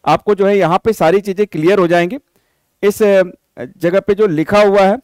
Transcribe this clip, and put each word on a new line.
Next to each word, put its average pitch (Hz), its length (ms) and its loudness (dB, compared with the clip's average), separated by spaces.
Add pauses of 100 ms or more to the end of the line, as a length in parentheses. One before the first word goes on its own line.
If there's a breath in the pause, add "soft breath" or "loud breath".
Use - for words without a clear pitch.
आपको 170 260 0
जो 196 120 0
है 202 120 2
यहाँ 175 260 0
पे 226 80 0
सारी 185 280 0
चीज़ें 196 260 -4
क्लियर 175 320 -2
हो 175 80 2
जाएंगी। 175 320 -2 (640)
इस, 202 200 -2
अ, 196 200 4 (560)
जगह 175 220 -2
पे 202 140 -2
जो 208 120 0
लिखा 175 360 0
हुआ 202 200 4
है 202 220 2